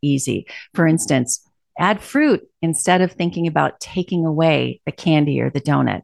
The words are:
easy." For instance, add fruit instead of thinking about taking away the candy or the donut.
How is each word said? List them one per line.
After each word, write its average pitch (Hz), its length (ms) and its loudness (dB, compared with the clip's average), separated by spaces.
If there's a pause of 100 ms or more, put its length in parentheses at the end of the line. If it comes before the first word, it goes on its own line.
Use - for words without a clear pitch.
easy." 131 420 -2 (300)
For 170 100 4
instance, 156 540 0 (400)
add 202 220 0
fruit 285 460 0 (140)
instead 175 400 2
of 180 120 0
thinking 170 340 -2
about 151 320 0
taking 175 460 -2
away 151 600 0
the 143 60 -8
candy 147 500 2
or 131 80 0
the 139 120 -4
donut. 135 420 0